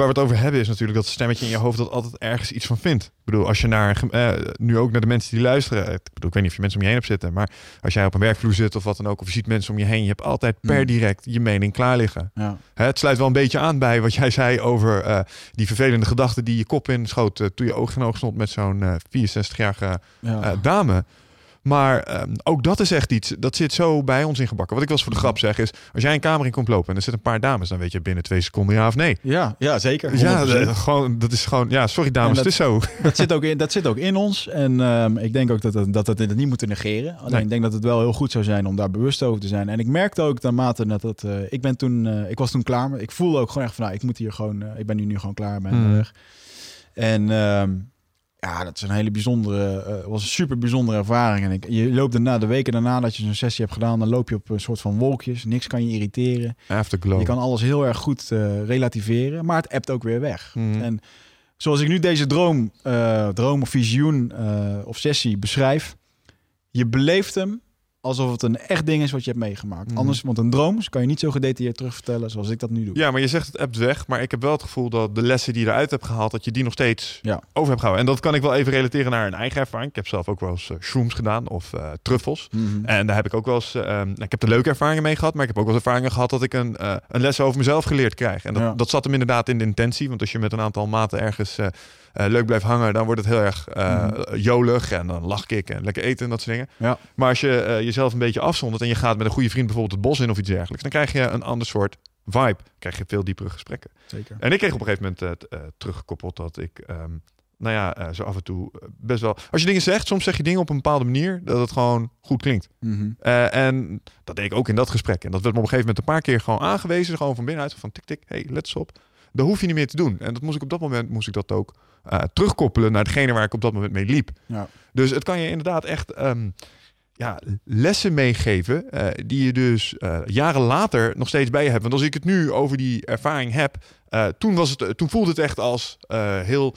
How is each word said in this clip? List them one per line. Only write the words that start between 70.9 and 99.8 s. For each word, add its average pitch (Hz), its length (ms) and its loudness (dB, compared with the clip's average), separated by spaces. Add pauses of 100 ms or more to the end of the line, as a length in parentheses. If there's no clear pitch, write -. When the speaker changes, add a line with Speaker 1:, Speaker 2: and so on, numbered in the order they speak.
Speaker 2:
je 123 60 2
niet 151 140 0
zo 156 100 0
gedetailleerd 131 460 -2
terugvertellen 120 540 -6
zoals 107 180 -6
ik 113 100 -4
dat 113 120 -6
nu 113 140 -2
doe. 98 120 -6
Speaker 1:
Ja, 151 140 2
maar 131 100 0
je 135 80 2
zegt 151 180 -2
het - 100 -12
ebt 127 200 -4
weg, 123 300 0
maar 123 160 -2
ik 127 80 -4
heb 117 120 -4
wel 143 100 2
het 147 100 -2
gevoel 123 280 -4
dat 110 240 0
de 113 80 0
lessen 123 300 2
die 117 120 -2
je 110 40 2
eruit 127 220 2
hebt 135 160 -4
gehaald, 110 240 -2
dat 113 140 -6
je 120 60 -4
die 127 140 0
nog 117 80 -2
steeds - 500 0
Speaker 2:
Ja. 110 180 -2 (120)
Speaker 1:
over 147 160 2
hebt 123 120 2
gehouden. 113 260 2
En 135 60 4
dat 127 80 -2
kan 151 140 2
ik 139 80 2
wel 139 120 2
even 135 180 2
relateren 131 380 2
naar 113 160 0
een 92 80 -4
eigen 120 260 -4
ervaring. 127 300 -4
Ik - 60 -18
heb 101 100 -6
zelf 92 220 -4
ook 101 120 -4
wel 92 100 -4
eens, 87 200 -6
eh, 85 100 -8
shrooms 117 340 -2
gedaan 117 340 -2
of, - 240 -8
eh, 76 180 -8 (120)
truffels. 127 480 -2
Speaker 2:
Mhm. 107 340 -2
Speaker 1:
En 107 220 2
daar 104 100 2
heb 107 100 0
ik 101 80 -4
ook 110 120 -2
wel 123 80 2
eens, 120 200 -2
eh, 120 80 -2
ehm, 101 260 -2
nou, 101 140 -6
ik 101 80 -8
heb - 120 -4
er 110 60 4
leuke 120 200 6
ervaringen 151 340 2
mee 156 140 0
gehad, 160 180 0
maar 147 80 -2
ik 123 60 2
heb 104 100 -4
ook 107 80 2
wel 110 80 2
eens 117 100 0
ervaringen 127 280 0
gehad 123 180 0
dat 127 120 0
ik 127 120 -2
een, 120 220 -2
eh, 98 200 -4 (120)
een 120 120 0
les 135 200 2
over 135 180 4
mezelf 143 260 2
geleerd 135 300 2
krijg. 98 300 -4
En 107 100 -6
dat, 110 80 0
Speaker 2:
Ja. 113 140 0
Speaker 1:
dat 120 140 0
zat 139 140 0
hem 143 80 -2
inderdaad 123 360 2
in 120 100 0
de 113 60 0
intentie, 117 440 0
want 120 120 -6
als 113 120 -4
je 117 60 -4
met 107 140 0
een 110 80 -2
aantal 107 260 -2
maten 107 340 0
ergens, 104 380 -4
eh, 104 80 -2 (460)
eh, - 160 -2
leuk 117 180 2
blijft 110 180 2
hangen, 117 280 2
dan 110 120 0
wordt 110 160 0
het 104 100 0
heel 117 120 4
erg, 98 260 -2
eh, 92 380 0
Speaker 2:
Mhm. 110 300 -4
Speaker 1:
jolig 120 560 2
en 87 140 -2
dan 87 200 -6
lach 101 200 -4
ik 104 240 -4
en 95 140 -6
lekker 101 180 -4
eten 123 220 -2
en 120 60 -4
dat 117 120 -4
soort 113 140 -4
dingen. 127 200 -10
Speaker 2:
Ja. 117 220 0 (160)
Speaker 1:
Maar 131 140 4
als 127 120 2
je, 127 200 4
eh, 110 200 0
jezelf 120 320 0
een 120 60 -4
beetje 120 220 0
afzondert 120 420 -2
en 120 60 0
je 117 60 0
gaat 113 220 2
met 110 100 0
een 107 60 0
goede 123 180 0
vriend 127 160 0
bijvoorbeeld 104 340 -2